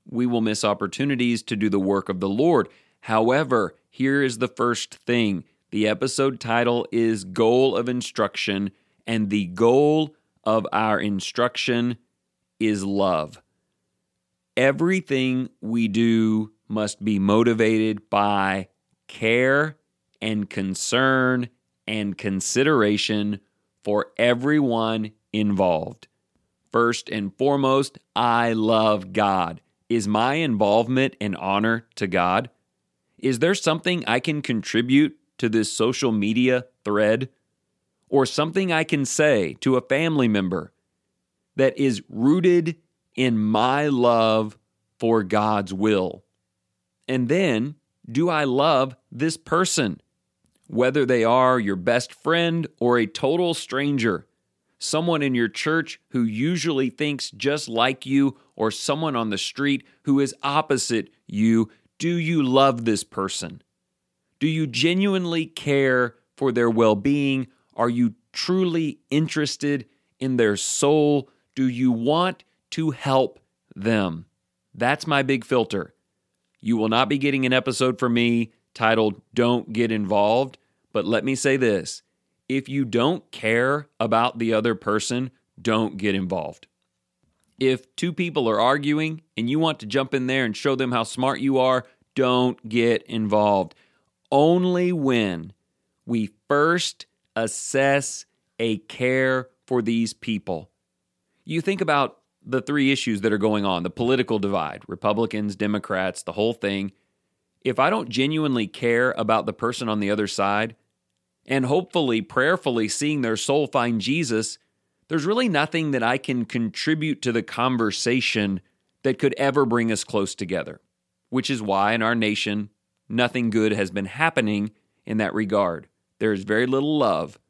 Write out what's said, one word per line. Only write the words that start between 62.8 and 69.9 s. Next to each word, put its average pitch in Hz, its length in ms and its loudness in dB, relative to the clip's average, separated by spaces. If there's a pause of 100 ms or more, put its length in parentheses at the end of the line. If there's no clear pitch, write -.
this 110 200 0
person? - 600 -8 (760)
Do 147 100 -2
you 160 200 0
genuinely 170 800 0
care 131 720 0 (200)
for 135 160 0
their 117 180 4
well-being? 127 800 2 (260)
Are 117 160 0
you 120 260 2 (180)
truly 170 640 -2 (100)
interested 143 800 -2 (320)